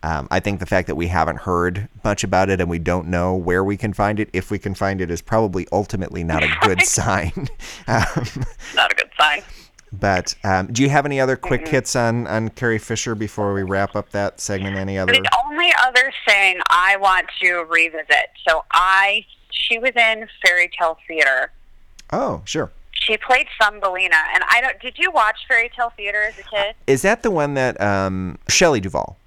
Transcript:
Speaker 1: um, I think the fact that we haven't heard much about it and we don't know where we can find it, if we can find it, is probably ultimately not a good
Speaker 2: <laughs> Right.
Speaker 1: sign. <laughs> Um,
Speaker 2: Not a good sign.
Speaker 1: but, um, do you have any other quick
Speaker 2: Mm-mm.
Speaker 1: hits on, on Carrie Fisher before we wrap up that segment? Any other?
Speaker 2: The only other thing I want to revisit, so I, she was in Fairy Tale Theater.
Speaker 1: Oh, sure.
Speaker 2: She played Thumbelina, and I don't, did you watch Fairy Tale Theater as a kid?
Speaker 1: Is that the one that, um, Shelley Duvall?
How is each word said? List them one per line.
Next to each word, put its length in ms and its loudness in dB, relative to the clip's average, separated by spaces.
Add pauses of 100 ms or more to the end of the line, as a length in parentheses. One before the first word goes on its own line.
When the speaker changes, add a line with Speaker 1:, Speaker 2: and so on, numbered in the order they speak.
Speaker 1:
um, 280 -4
I 100 0
think 200 -2
the 60 -8
fact 220 0
that 80 -2
we 100 -2
haven't 320 0
heard 500 -2 (140)
much 220 -2
about 260 2
it 100 2
and 80 0
we 100 -2
don't 300 -2
know 260 0
where 300 0
we 140 -2
can 160 -4
find 260 0
it, 140 -2
if 160 -2
we 80 -4
can 160 -6
find 260 -2
it, 100 -4
is 120 -4
probably 500 0
ultimately 500 -2
not 200 0
a 60 0 (120)
good 180 2
Speaker 2:
<laughs> 0 -
Right. 80 2
Speaker 1:
sign. 640 -2 (200)
<laughs> 200 -14
Um, 160 2 (680)
Speaker 2:
Not 180 2
a 40 -2
good 120 -2 (100)
sign. 240 2 (480)
Speaker 1:
but, 440 -2 (100)
um, 220 2
do 160 0
you 80 4
have 160 4
any 140 -2
other 160 2
quick 280 -2
Speaker 2:
Mm-mm. 40 -10
Speaker 1:
hits 280 0
on, 300 0
on 240 -2
Carrie 280 -2
Fisher 360 -4
before 400 -4
we 80 -2
wrap 340 -2
up 140 -6
that 300 -4
segment? 360 -4
Any 220 -4
other? 140 0
Speaker 2:
The 180 0 (160)
only 260 0 (140)
other 260 2 (160)
thing 300 4 (100)
I 300 4
want 300 2 (120)
to 300 2
revisit, 580 2 (180)
so 160 2 (100)
I, 520 4 (280)
she 260 0
was 180 0
in 320 2 (160)
Fairy 240 4 (100)
Tale 200 0 (100)
Theater. 420 0 (600)
Speaker 1:
Oh, 320 -4
sure. 260 -4 (220)
Speaker 2:
She 240 -2
played 300 2 (140)
Thumbelina, 560 2 (180)
and 160 2
I 100 6
don't, 200 -2
did 180 -12
you 120 0
watch 260 2 (120)
Fairy 260 0
Tale 220 -4
Theater 280 -4
as 140 -6
a 40 -20
kid? 320 -2 (120)
Speaker 1:
Is 160 2
that 200 2
the 80 2
one 240 0
that, 260 0
um, 580 0 (100)
Shelley 320 4
Duvall? 360 -4 (100)